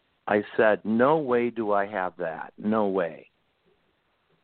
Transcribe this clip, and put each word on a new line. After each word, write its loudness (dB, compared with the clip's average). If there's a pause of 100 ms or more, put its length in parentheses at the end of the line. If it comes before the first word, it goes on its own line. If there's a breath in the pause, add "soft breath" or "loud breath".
(260)
I 2 (140)
said, 4
"No 4
way 0
do -4
I 0
have -6
that. -8
No 0
way." -4 (1160)